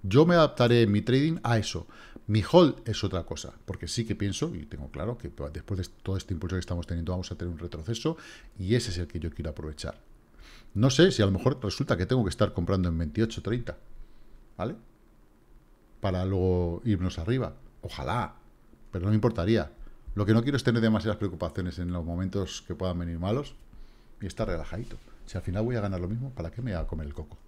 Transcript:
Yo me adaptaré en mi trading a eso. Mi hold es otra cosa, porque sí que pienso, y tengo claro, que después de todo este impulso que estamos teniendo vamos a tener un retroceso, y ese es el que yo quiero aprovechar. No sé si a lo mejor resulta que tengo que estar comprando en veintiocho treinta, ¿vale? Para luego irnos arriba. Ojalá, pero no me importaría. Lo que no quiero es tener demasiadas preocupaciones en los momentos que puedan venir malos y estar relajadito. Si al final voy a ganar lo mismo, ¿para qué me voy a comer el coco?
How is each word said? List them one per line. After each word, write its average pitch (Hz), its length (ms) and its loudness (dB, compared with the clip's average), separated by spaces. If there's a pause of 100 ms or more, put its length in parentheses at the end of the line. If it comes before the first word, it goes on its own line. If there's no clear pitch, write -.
Yo 117 220 8
me 175 100 6
adaptaré 120 480 6
en 101 80 6
mi 104 100 4
trading 147 420 2
a 117 140 2
eso. 92 300 -4 (400)
Mi 107 220 4
hold 170 380 8
es 107 160 -4
otra 90 200 -2
cosa, - 300 -10 (120)
porque 87 220 -8
sí 117 180 -2
que 101 100 -2
pienso, 101 400 -2
y 80 100 -10
tengo 71 260 -12
claro, 104 260 -6
que 71 140 -12 (200)
después 90 280 -6
de - 140 -6 (100)
todo 95 120 -2
este 92 200 -4
impulso 87 200 -4
que 92 40 0
estamos 87 260 -4
teniendo 85 260 -4
vamos 90 200 -4
a 87 40 -6
tener 87 160 -6
un 80 80 -8
retroceso, 87 580 -4 (400)
y 95 180 0
ese 120 160 0
es 87 80 -2
el 85 80 -4
que 85 120 -8
yo 82 120 -4
quiero 80 180 -6
aprovechar. 76 500 -10 (720)
No 120 160 6
sé 170 220 6
si - 100 0
a 101 40 8
lo 95 60 4
mejor 131 300 0
resulta 101 360 0
que 92 80 2
tengo 127 180 2
que 95 60 2
estar - 240 0
comprando 90 360 2
en 80 80 0
veintiocho 85 440 -2
treinta, 120 360 -4 (800)
¿vale? 123 180 -4 (1200)
Para 92 260 -2
luego 90 600 2
irnos 92 340 0
arriba. 101 360 -2 (260)
Ojalá, 90 540 -4 (560)
pero 90 140 -4
no 101 40 2
me 107 60 4
importaría. 107 560 2 (440)
Lo 104 100 2
que 107 80 6
no 117 100 6
quiero 139 140 0
es - 60 -2
tener 117 180 4
demasiadas 107 360 2
preocupaciones 87 640 -4
en 87 120 -4
los 87 140 -4
momentos 92 640 -4
que 85 80 -6
puedan 90 240 -2
venir 85 200 -4
malos 113 360 -2 (680)
y 101 40 -8
estar 101 220 -4
relajadito. 90 500 -6 (280)
Si - 120 -10
al 87 60 -6
final 101 200 -2
voy 123 120 -2
a 110 60 0
ganar 98 180 -2
lo 87 80 -4
mismo, 120 240 -6
¿para 82 200 -8
qué 123 100 -10
me 123 100 -4
voy 82 100 -2
a 78 60 -4
comer 78 200 -6
el 73 60 -10
coco? - 240 -12 (100)